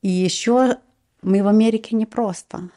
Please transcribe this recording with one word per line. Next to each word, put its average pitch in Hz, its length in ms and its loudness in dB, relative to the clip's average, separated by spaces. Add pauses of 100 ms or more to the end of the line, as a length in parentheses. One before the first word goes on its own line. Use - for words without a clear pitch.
И 196 60 -2
еще 226 720 0 (440)
мы 196 200 2
в 196 40 0
Америке 220 480 2
непросто. 214 840 -6